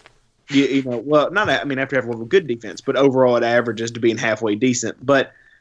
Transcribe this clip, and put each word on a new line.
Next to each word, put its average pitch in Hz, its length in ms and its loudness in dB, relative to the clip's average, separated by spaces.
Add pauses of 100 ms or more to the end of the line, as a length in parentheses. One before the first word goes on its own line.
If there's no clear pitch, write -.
(500)
you, 139 160 4
you 131 180 0
know, 123 140 -4
well, 139 340 2
not, 196 180 0
I 123 140 0
mean, 135 160 -4
after 135 160 -4
half, 123 100 -2
we'll 117 120 -6
have 113 80 -10
a 113 40 -14
good 170 180 2
defense, 117 340 -8
but 135 140 -4
overall 131 420 4
it 117 60 2
averages 117 480 0
to 117 80 -10
being 113 180 2
halfway 110 380 -2
decent. 123 500 -2
But, 135 260 2 (300)